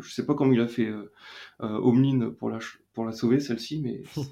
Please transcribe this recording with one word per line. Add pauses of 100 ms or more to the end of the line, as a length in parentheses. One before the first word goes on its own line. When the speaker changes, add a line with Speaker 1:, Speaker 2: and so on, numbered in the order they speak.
Speaker 1:
Je
sais
pas
comment
il
a
fait,
euh, (500)
euh,
Omlin
pour
la
ch-, (120)
pour
la
sauver,
celle-ci,
mais
Speaker 2:
<laughs>
Speaker 1:
c'est,